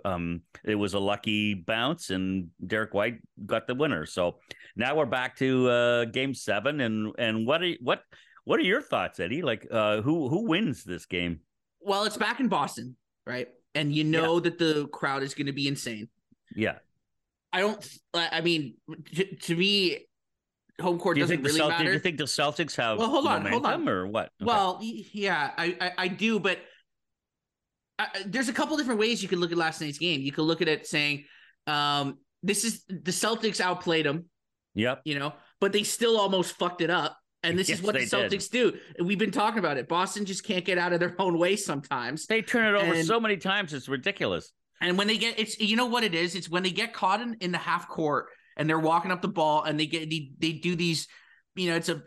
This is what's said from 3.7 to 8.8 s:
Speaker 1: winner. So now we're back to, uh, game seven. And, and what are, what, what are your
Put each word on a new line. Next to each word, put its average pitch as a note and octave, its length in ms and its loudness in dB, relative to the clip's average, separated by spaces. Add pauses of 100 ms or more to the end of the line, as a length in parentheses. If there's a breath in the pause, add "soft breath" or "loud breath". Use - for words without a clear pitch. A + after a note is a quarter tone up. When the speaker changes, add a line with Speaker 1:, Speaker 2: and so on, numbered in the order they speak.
Speaker 1:
winner. B2 320 0
So F2 320 -2 (360 loud breath)
now C3 200 0
we're D3+ 100 2
back B2+ 320 -4
to, C3 320 4
uh, A#2+ 360 4
game B2+ 280 -2
seven. B2 480 0
And, A2 380 0
and A2 260 0
what D3+ 160 2
are, F3 180 0
what, B2+ 220 -2 (440 loud breath)
what G#3 140 2
are D#4+ 40 2
your A3+ 180 2